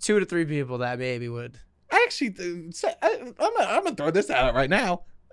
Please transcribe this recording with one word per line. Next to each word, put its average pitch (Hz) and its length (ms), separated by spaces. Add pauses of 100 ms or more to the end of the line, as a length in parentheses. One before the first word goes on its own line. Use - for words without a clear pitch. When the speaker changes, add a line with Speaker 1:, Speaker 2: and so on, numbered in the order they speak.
Speaker 1:
two 208 180
to 185 80
three 170 180
people 139 340
that 123 200
maybe 123 300
would. 120 300 (340)
Speaker 2:
I 415 120
actually, 285 260
th-, 175 440
say, - 260
I, - 200
I'm 247 140
gonna, 415 300
I'm 226 200
gonna 320 120
throw 151 140
this 190 180
out 127 260
right 135 160
now. 190 320 (300)